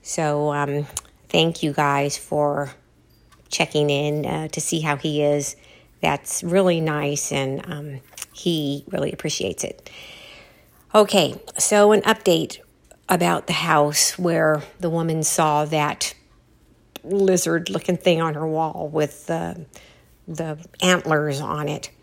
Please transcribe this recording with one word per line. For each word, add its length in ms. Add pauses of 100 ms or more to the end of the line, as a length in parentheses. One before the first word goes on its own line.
So, 520
um, 320 (440)
thank 340
you 100
guys 440
for 540 (760)
checking 400
in, 360
uh, 240
to 120
see 200
how 160
he 260
is. 320 (460)
That's 420
really 360
nice, 520
and, 400
um, 300 (320)
he 560
really 220
appreciates 520
it. 260 (1040)
Okay, 480 (160)
so 340
an 100
update 580 (480)
about 400
the 60
house 640
where 440 (180)
the 100
woman 340
saw 420
that 480 (920)
lizard-looking 920
thing 240
on 140
her 120
wall 440
with 340
the, 400 (640)
the 360 (180)
antlers 600
on 260
it. 220 (140)